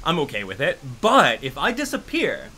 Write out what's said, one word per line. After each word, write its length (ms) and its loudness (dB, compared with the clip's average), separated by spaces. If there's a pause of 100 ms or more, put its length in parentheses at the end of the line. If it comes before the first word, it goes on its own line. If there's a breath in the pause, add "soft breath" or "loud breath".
I'm 160 0
okay 240 -4
with 160 -8
it. 180 0 (220)
But 420 6
if 160 -8
I 140 0
disappear 840 -4